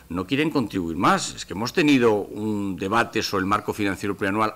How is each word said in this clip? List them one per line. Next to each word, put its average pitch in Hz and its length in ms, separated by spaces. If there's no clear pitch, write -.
no 90 180
quieren 151 240
contribuir 98 460
más. 147 400
Es - 100
que - 100
hemos 113 180
tenido 127 400
un 101 640
debate 110 440
sobre 101 200
el 95 60
marco 104 260
financiero 101 420
plurianual 107 400